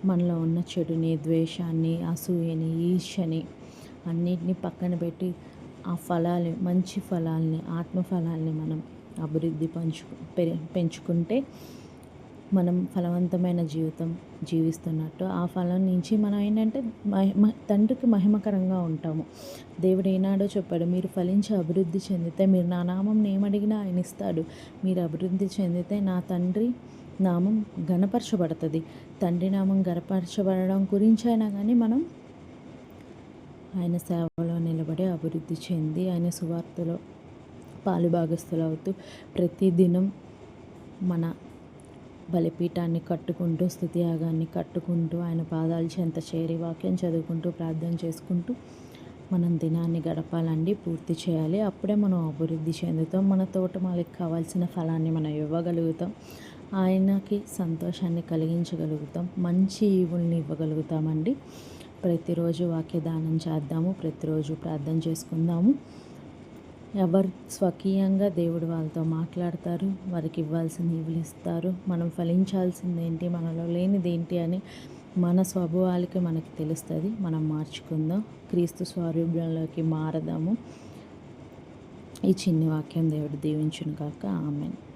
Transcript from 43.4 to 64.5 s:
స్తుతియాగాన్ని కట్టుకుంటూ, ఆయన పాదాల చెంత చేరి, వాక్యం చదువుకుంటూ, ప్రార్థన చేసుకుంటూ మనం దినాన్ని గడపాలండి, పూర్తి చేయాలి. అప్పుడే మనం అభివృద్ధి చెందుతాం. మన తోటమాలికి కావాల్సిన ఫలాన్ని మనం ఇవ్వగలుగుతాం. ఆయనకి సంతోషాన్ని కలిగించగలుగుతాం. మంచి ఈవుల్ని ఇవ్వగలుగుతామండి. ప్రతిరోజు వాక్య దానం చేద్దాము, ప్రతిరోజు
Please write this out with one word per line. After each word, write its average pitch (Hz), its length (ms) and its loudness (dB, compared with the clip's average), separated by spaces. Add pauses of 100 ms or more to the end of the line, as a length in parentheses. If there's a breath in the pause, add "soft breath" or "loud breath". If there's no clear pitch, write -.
స్తుతియాగాన్ని 165 880 0
కట్టుకుంటూ, 170 600 0
ఆయన 170 240 0
పాదాల 165 460 0 (120)
చెంత 165 200 0
చేరి, 165 380 -2
వాక్యం 165 480 -2
చదువుకుంటూ, 165 440 0
ప్రార్థన 165 580 -2
చేసుకుంటూ 175 460 -2 (800 loud breath)
మనం 175 240 2
దినాన్ని 165 500 0
గడపాలండి, 165 680 0
పూర్తి 165 440 -4 (120)
చేయాలి. 160 320 2
అప్పుడే 202 340 0
మనం 185 320 4
అభివృద్ధి 160 460 -2 (120)
చెందుతాం. 170 440 2
మన 190 140 4
తోటమాలికి 185 760 -2
కావాల్సిన 165 460 0
ఫలాన్ని 165 460 0
మనం 156 160 0
ఇవ్వగలుగుతాం. 165 840 0 (600 loud breath)
ఆయనకి 190 680 4 (140)
సంతోషాన్ని 170 640 0
కలిగించగలుగుతాం. 160 1160 -2
మంచి 185 500 4
ఈవుల్ని 175 500 4
ఇవ్వగలుగుతామండి. 156 960 0 (680 loud breath)
ప్రతిరోజు 170 600 0
వాక్య 165 360 -2
దానం 160 400 0 (100)
చేద్దాము, 160 540 0
ప్రతిరోజు 156 500 -2